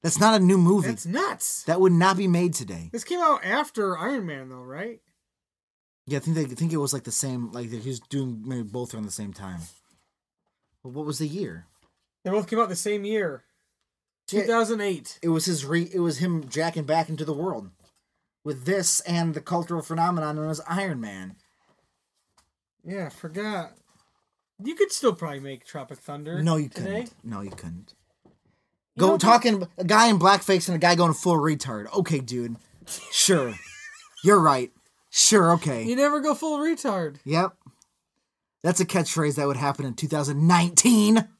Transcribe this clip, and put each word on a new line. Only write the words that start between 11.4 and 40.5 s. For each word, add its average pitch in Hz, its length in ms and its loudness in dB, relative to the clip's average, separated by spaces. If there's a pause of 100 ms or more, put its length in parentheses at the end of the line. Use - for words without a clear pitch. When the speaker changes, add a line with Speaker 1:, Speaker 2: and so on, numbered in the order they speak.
Speaker 2:
They 185 80 -4
both 202 180 0
came 226 120 0
out 226 80 2
the 180 80 -6
same 208 280 -4
year. 196 380 -4 (880)
Speaker 1:
Yeah. 202 120 0
Speaker 2:
Two 190 40 -2
thousand 226 340 0
eight. 185 420 -6
Speaker 1:
It 170 60 0
was 160 160 2
his 156 200 -2
re-, 170 280 -2
it 185 80 -2
was 160 180 -2
him 165 300 -2
jacking 160 360 -4
back 160 240 0
into 156 160 -6
the 156 80 -4
world 139 380 -6 (720)
with 135 200 -8
this 180 360 0
and 170 340 -2
the 151 60 -6
cultural 170 420 -4
phenomenon 165 540 0
known 156 140 -4
as 156 180 -6
Iron 175 320 -4
Man. 95 360 -12 (1500)
Speaker 2:
Yeah, 180 220 -8
I 135 40 -10
forgot. 185 640 -8 (880)
You 285 120 -6
could 392 160 0
still 226 240 0
probably 147 260 -10
make 135 240 -14
Tropic 135 340 -14
Thunder 151 440 -8
Speaker 1:
No, 160 140 2
you 147 120 -2
Speaker 2:
today. 170 140 -10 (220)
Speaker 1:
couldn't. 233 80 -18 (120)
No, 107 180 -10
you 98 80 -12
couldn't. - 440 -16 (1000)
Speaker 2:
You - 40 -4
Speaker 1:
Go 190 100 6
Speaker 2:
don't - 100 2
Speaker 1:
talking 220 480 4 (100)
a 185 60 -4
guy 214 240 6
in 202 100 4
blackface 190 500 4
and 175 60 -2
a 165 60 -2
guy 175 160 6
going 170 160 4
full 170 240 2
retard. 131 580 -2
Okay, 165 240 0
dude. 120 380 -6 (560)
Sure. 135 420 2 (340)
Speaker 2:
<laughs> - 360 -20
Speaker 1:
You're 196 160 8
right. 135 320 2 (380)
Sure, 180 420 6
okay. 135 320 0
Speaker 2:
You 240 100 -2
never 294 260 2
go 294 140 0
full 302 240 -4
retard. 202 640 -4
Speaker 1:
Yep. 165 280 0 (1120)
That's 175 160 2
a 180 60 2
catchphrase 151 500 0
that 147 100 -2
would 139 120 0
happen 139 260 -2
in 123 100 -6
two 151 140 -6
thousand 147 400 0
nineteen. 208 800 6 (120)